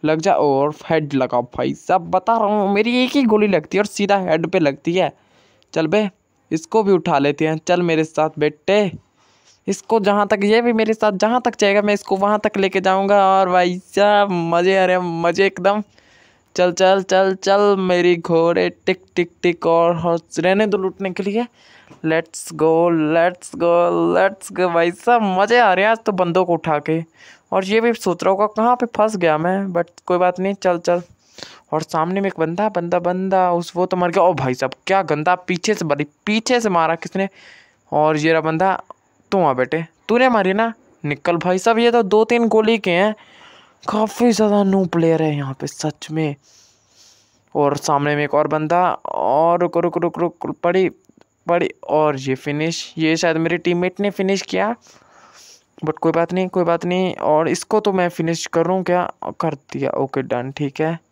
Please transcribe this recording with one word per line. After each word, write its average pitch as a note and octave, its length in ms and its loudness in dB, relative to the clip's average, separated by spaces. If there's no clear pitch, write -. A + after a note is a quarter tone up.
लग D#3 180 -2
जा F3 140 2
और C#3+ 380 0
हेड D#3 240 -2
लगाओ B2+ 280 0
भाई C3 180 -4
साहब, E3+ 380 -2
बता F#3+ 260 0
रहा G#3+ 100 0
हूँ, G3+ 260 0
मेरी A3 300 0
एक B3+ 120 -2
ही C#4+ 100 2
गोली G#3+ 220 2
लगती F3+ 300 0
है G3 40 2
और G#3 60 -2
सीधा G3+ 320 0
हेड E3+ 280 -2
पे F#3 120 0
लगती D3 340 -2
है। F3 180 0
चल D#3+ 140 -2
बे, G3+ 220 0
इसको F#3 320 -2
भी G3 80 2
उठा E3 280 2
लेते C#3+ 280 0
हैं। D#3 100 -2
चल F3 140 2
मेरे E3 220 0
साथ D#3 260 -2
बेटे, F3+ 520 0
इसको A3 320 -2
जहाँ G3+ 280 2
तक, G3+ 160 2
ये G#3+ 180 4
भी A#3+ 120 2
मेरे A3 200 0
साथ G#3+ 240 0
जहाँ A3+ 240 2
तक A#3+ 180 -2
जाएगा G3+ 220 4
मैं G#3 120 2
इसको G3 240 -2
वहाँ G#3 220 2
तक G#3 180 -2
लेके F#3+ 240 0
जाऊँगा। G3 480 2
और F#3+ 200 4
भाई F3+ 280 2
साहब G3+ 440 2
मज़े, F3 280 2
अरे F#3 220 2
मज़े F3 460 0
एकदम। G3 380 0
चल, F3+ 160 2
चल, F#3+ 320 4
चल, F#3+ 320 2
चल, G3+ 440 2
मेरी F3+ 360 2
घोड़े, E3+ 540 0
टिक, - 340 -4
टिक, F3 160 -2
टिक, - 240 -2
और E3+ 300 2
हौस-, E3+ 440 -4
रहने F#3+ 280 2
दो G3+ 100 0
लूटने F#3+ 340 -4
के F#3+ 120 -8
लिए। G#3+ 240 -4
Let's E3 480 -4
go, D#3+ 380 2
let's E3 640 0
go, F3 360 2
let's F#3+ 420 -2
go, F3+ 140 0
भाई E3+ 180 2
साहब, A#3+ 300 0
मज़े A3+ 200 2
आ G#3+ 140 4
रहे F#3 120 2
हैं A3 60 2
आज A3+ 140 0
तो G#3+ 60 -2
बंदों F3+ 340 0
को F3 80 0
उठा D#3+ 260 -2
के। D#3+ 240 -4
और F#3+ 140 -2
ये G#3+ 160 0
भी A#3 120 2
सोच F3 300 -4
रहा F#3+ 80 2
होगा, G3 140 0
"कहाँ A3 300 0
पे B3 100 -4
फंस G#3+ 300 0
गया E3 220 2
मैं?" F#3 300 -2
but E3+ 380 -6
कोई F3+ 120 0
बात F3+ 220 2
नहीं, F#3+ 140 -2
चल, F3+ 240 -2
चल। F3 240 -2
और D#3 100 -2
सामने F3 400 -2
में G3 60 -2
एक F3+ 120 -6
बंदा, E3+ 300 -2
बंदा, F3 300 -2
बंदा, F#3 520 0
उस, E3+ 240 -4
वो F3+ 100 0
तो F#3 120 -2
मर F3+ 120 0
गया। F3 140 2
ओ F3+ 100 4
भाई C3 200 -2
साहब, B2+ 200 -4
क्या G3 140 2
गंदा, D#3 340 0
पीछे F3+ 380 -4
से G3+ 120 -4
बड़ी, D3 200 -2
पीछे A3+ 340 0
से A3 100 -2
मारा E3 260 0
किसने। F#3+ 340 -6
और D3+ 260 2
ये D3+ 140 2
रहा D#3+ 100 2
बंदा, D#3+ 400 -2
तू F#3+ 120 2
आ C#3+ 100 2
बेटे, B2+ 320 -2
तूने A#3+ 220 4
मारी G3 240 2
ना, A3+ 200 0
निकल D3 320 -2
भाई F3+ 200 0
साहब, A3+ 220 0
ये A#3+ 120 4
तो A#3 120 2
दो G#3 200 2
तीन A#3 240 0
गोली A3 300 2
के G3+ 140 -2
हैं। G3+ 240 2
काफ़ी A3 420 0
ज़्यादा G#3 320 2
न्यू F#3+ 220 2
प्लेयर E3 360 2
है D#3 140 0
यहाँ C#3 180 -6
पे D3 140 -10
सच - 440 -8
में। D#3 240 -4
और C#3+ 220 0
सामने D3 380 0
में D3 80 -2
एक C#3+ 100 -4
और D3+ 140 2
बंदा, D#3 460 0
और D#3 540 0
रुक, E3+ 180 -2
रुक, E3+ 200 -2
रुक, E3 220 -4
रुक, E3 260 -6
रुक, - 180 -8
पड़ी, F3 260 2
पड़ी, F3 220 0
और D3+ 340 0
ये C3 180 -4
फिनिश। D3+ 640 -6
ये D#3+ 200 0
शायद E3 200 0
मेरे E3 200 -2
टीममेट F3 420 -2
ने G3+ 100 -2
फिनिश F#3+ 320 -2
किया, G3 340 -4
but D#3 120 -4
कोई E3 140 -2
बात E3 220 -2
नहीं, F#3 140 -2
कोई F#3 160 -2
बात E3+ 220 -2
नहीं। F3+ 300 -2
और D3+ 340 0
इसको F#3 300 -2
तो G#3 140 -2
मैं F3+ 160 0
फिनिश E3 360 -4
करूँ F3 380 -2
क्या? F3 280 -2
कर D#3+ 140 -4
दिया, C#3 360 -8
ओके, C3+ 320 -4
डन, C3 300 -6
ठीक C#3 300 -6
है। E3 180 -4